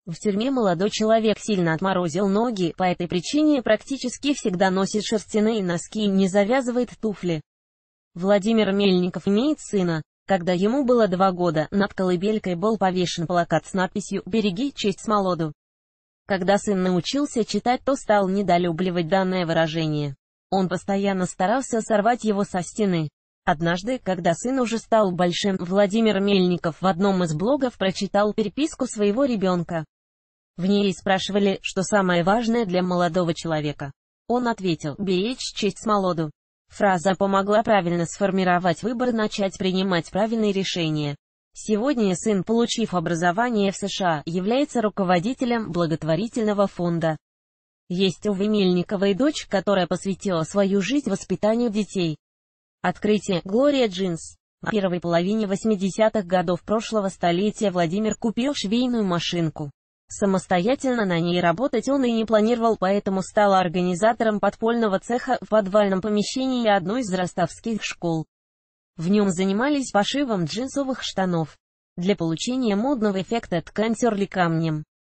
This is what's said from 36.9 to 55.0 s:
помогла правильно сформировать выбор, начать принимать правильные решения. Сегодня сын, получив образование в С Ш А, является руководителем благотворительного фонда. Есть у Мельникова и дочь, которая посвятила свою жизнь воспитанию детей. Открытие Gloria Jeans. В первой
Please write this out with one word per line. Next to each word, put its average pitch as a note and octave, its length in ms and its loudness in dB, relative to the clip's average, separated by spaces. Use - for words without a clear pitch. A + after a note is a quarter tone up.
помогла G3 480 2
правильно F3 420 2
сформировать F#3 800 0
выбор, B3 280 -2
начать G#3 460 -2
принимать F#3 500 0
правильные G#3+ 440 0
решения. D#3 640 -2
Сегодня G#3+ 640 0
сын, G3 300 0
получив A#3 500 0
образование F3+ 800 0
в - 40 -8
С G3+ 120 -6
Ш F#3+ 180 -6
А, D#3 180 0
является A3 560 -2
руководителем G#3+ 920 0
благотворительного F#3+ 960 0
фонда. E3+ 480 -2
Есть F#3 400 0
у G#3 60 0
Мельникова F#3+ 720 2
и G3+ 80 2
дочь, C#4+ 340 -2
которая F#3+ 400 0
посвятила F3+ 560 -2
свою G3 360 0
жизнь A3+ 300 -2
воспитанию G#3+ 600 0
детей. F#3 480 -2
Открытие G3 580 0
Gloria B3+ 480 2
Jeans. F3+ 480 -4
В - 80 -4
первой F#3+ 300 0